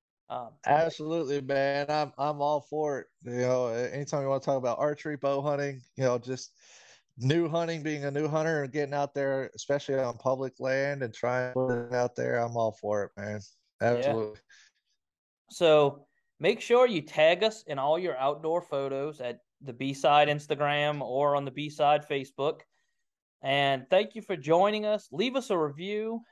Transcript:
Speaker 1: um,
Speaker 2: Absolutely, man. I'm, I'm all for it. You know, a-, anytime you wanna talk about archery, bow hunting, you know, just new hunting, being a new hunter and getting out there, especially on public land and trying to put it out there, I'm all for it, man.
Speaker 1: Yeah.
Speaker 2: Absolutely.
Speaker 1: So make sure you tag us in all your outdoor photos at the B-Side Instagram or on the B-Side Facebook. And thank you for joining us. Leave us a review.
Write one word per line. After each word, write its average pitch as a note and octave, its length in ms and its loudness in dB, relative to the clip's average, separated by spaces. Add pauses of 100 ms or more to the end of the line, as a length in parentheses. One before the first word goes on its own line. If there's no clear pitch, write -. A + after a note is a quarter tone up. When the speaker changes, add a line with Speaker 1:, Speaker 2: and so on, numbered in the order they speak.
(300)
Speaker 1:
um, B2 240 -10 (120)
Speaker 2:
Absolutely, D#3 760 0
man. C#3 480 -2
I'm, D3+ 280 -2
I'm C#3+ 240 -4
all D3 200 0
for D3 380 -4
it. - 80 -12 (160)
You B2 180 -4
know, B2+ 260 2
a-, A#2+ 220 -2
anytime C#3+ 340 -4
you C3+ 60 -2
wanna C3+ 100 0
talk C#3 180 0
about B2 220 -2
archery, D3 380 -4
bow C#3 240 0
hunting, C#3+ 400 -4 (160)
you C3+ 80 0
know, B2 120 2
just B2+ 360 -8 (640)
new D3+ 320 2
hunting, E3 340 -2
being D3+ 220 -4
a C#3+ 60 -4
new D3 180 -2
hunter D#3 340 0
and C3 80 -8
getting C#3+ 220 -2
out C#3+ 200 -2
there, C3+ 400 -2
especially C#3 460 -2
on A#2+ 180 -2
public C3 440 -2
land C3+ 420 -2
and A2+ 100 -6
trying B2+ 360 -2
to B2+ 60 -10
put B2+ 220 2 (120)
it B2 40 -4
out B2 220 0
there, B2 220 0
I'm A#2 180 -2
all A2+ 240 0
for G#2 240 -2
it, - 140 -8
man. G#2 240 -8 (400)
Speaker 1:
Yeah. A2+ 60 2
Speaker 2:
Absolutely. A#2 520 0 (1120)
Speaker 1:
So D3+ 580 4 (320)
make F#3 220 0
sure B3 260 6
you F#3+ 140 -2
tag E3 420 4
us A3 200 -2
in D3 160 -6
all D3+ 200 2
your E3+ 180 -2
outdoor D#3 440 0
photos C#3 580 -4
at A#2+ 200 -8 (220)
the C3+ 120 -12
B-Side C#3 560 4
Instagram D3 720 0
or C#3 340 2
on C#3 100 -2
the C3+ 60 -6
B-Side D3 560 2
Facebook. C#3 540 -4 (840)
And C#3 460 2
thank G#3 260 2
you A3 60 -10
for G3 160 -6
joining F#3 480 2
us. G#3+ 260 -2
Leave A#3 240 -2
us B3+ 140 -4
a F#3+ 80 2
review. G3+ 640 -4 (100)